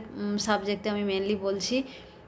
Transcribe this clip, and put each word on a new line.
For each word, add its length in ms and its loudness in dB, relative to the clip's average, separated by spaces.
উম, 220 0
সাবজেক্টে 520 2
আমি 280 2
mainly 240 2
বলছি। 400 0